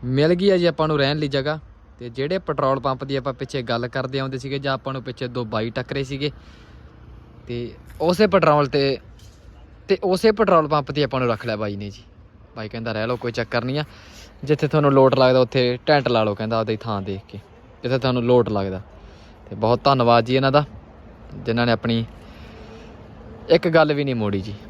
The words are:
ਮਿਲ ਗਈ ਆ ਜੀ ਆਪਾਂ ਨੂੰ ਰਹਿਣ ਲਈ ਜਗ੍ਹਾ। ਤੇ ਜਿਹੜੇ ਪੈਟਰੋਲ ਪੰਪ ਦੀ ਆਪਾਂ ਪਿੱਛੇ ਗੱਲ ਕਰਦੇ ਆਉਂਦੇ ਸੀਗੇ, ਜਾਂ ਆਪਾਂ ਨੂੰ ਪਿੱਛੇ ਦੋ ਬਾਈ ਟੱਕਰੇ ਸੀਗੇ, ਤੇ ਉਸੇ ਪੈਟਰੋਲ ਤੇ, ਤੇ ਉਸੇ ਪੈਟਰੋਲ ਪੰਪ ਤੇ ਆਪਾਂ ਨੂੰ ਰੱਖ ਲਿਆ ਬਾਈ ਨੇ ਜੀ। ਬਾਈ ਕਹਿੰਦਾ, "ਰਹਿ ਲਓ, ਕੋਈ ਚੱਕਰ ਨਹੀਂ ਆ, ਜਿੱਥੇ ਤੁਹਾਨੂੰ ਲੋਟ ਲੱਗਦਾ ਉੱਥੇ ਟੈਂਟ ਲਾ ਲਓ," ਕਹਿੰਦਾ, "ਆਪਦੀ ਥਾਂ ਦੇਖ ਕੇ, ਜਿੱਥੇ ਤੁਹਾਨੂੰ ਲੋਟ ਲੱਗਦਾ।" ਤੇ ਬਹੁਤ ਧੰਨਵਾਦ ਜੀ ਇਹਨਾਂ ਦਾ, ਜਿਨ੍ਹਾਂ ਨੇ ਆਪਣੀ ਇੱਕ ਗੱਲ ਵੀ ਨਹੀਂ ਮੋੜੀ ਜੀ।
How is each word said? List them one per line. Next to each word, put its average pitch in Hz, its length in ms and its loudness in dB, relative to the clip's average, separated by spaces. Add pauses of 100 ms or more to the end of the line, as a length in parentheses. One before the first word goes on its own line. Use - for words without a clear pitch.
ਮਿਲ 143 300 2
ਗਈ 190 160 2
ਆ 185 60 4
ਜੀ 175 100 2
ਆਪਾਂ 156 220 0
ਨੂੰ 151 100 0
ਰਹਿਣ 139 180 0
ਲਈ 151 120 -2
ਜਗ੍ਹਾ। 143 320 -4 (380)
ਤੇ 120 120 -12
ਜਿਹੜੇ 143 280 -4
ਪੈਟਰੋਲ 139 420 -2
ਪੰਪ 131 240 -4
ਦੀ 139 120 -6
ਆਪਾਂ 131 180 -6
ਪਿੱਛੇ 131 280 -8
ਗੱਲ 120 260 -4
ਕਰਦੇ 131 300 -6
ਆਉਂਦੇ 135 200 -6
ਸੀਗੇ, 135 200 -8
ਜਾਂ 139 160 -4
ਆਪਾਂ 135 180 -8
ਨੂੰ 131 100 -10
ਪਿੱਛੇ 131 260 -10
ਦੋ 123 160 -6
ਬਾਈ 113 260 -4
ਟੱਕਰੇ 135 340 -6
ਸੀਗੇ, 139 260 -6 (1160)
ਤੇ 120 280 -10 (260)
ਉਸੇ 180 260 2
ਪੈਟਰੋਲ 156 400 4
ਤੇ, 139 320 0 (920)
ਤੇ 190 160 2
ਉਸੇ 190 280 2
ਪੈਟਰੋਲ 185 360 4
ਪੰਪ 147 240 0
ਤੇ 147 120 0
ਆਪਾਂ 131 160 -2
ਨੂੰ 123 80 2
ਰੱਖ 117 180 -2
ਲਿਆ 110 100 -2
ਬਾਈ 104 200 -6
ਨੇ 101 140 -10
ਜੀ। - 120 -20 (540)
ਬਾਈ 110 120 -12
ਕਹਿੰਦਾ, 113 240 -8
"ਰਹਿ 107 140 -4
ਲਓ, 123 100 -4
ਕੋਈ 120 160 -6
ਚੱਕਰ 117 320 -4
ਨਹੀਂ 135 140 -4
ਆ, 151 60 -4 (600)
ਜਿੱਥੇ 147 240 0
ਤੁਹਾਨੂੰ 143 240 4
ਲੋਟ 131 220 6
ਲੱਗਦਾ 127 260 4
ਉੱਥੇ 123 460 0
ਟੈਂਟ 143 220 2
ਲਾ 110 160 2
ਲਓ," 104 100 0
ਕਹਿੰਦਾ, 113 260 -2
"ਆਪਦੀ 110 160 -2
ਥਾਂ 104 260 -6
ਦੇਖ 95 260 -8
ਕੇ, 101 100 -16 (440)
ਜਿੱਥੇ 127 160 -2
ਤੁਹਾਨੂੰ 123 260 0
ਲੋਟ 120 240 4
ਲੱਗਦਾ।" 95 340 -4 (680)
ਤੇ 98 60 -12
ਬਹੁਤ 110 280 0
ਧੰਨਵਾਦ 120 400 4
ਜੀ 127 120 0
ਇਹਨਾਂ 135 160 2
ਦਾ, 147 120 4 (720)
ਜਿਨ੍ਹਾਂ 120 320 -2
ਨੇ 120 60 2
ਆਪਣੀ 113 340 -2 (1400)
ਇੱਕ 170 200 4
ਗੱਲ 156 260 4
ਵੀ 143 100 -2
ਨਹੀਂ 131 100 -2
ਮੋੜੀ 104 260 -2
ਜੀ। 101 140 -12 (160)